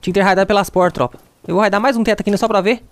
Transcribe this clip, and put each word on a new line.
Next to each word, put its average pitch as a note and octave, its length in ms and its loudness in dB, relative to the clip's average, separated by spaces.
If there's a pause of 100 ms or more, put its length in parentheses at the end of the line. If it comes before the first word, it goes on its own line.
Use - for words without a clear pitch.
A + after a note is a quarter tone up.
Tinha F3+ 120 -6
que G3 60 0
ter F#3 60 2
raidado F#3+ 200 2
pelas G3+ 240 0
portas, F3+ 240 0
tropa. B2 240 -4 (300)
Eu F3 80 -4
vou G3 60 2
raidar G3+ 180 0
mais B3+ 160 0
um A3+ 80 0
teto G#3 160 0
aqui, F#3 100 -4
né, G3+ 60 0
só A3 140 -2
pra G#3 100 2
ver. G#3+ 320 -2